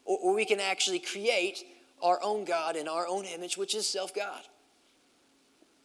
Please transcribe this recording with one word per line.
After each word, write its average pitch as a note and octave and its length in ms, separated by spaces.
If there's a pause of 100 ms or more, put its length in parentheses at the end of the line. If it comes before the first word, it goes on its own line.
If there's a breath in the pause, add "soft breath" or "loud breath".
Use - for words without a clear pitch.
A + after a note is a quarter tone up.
or, F#3+ 140
or F#3 160
we G#3+ 120
can G3+ 140
actually F#3+ 380
create G3 640 (380 loud breath)
our F3 220
own G#3 200
God E3 320
in D#3 120
our E3+ 200
own F#3+ 180
image, F3 300
which G3 200
is G#3+ 100
self-God. F#3+ 560 (1400)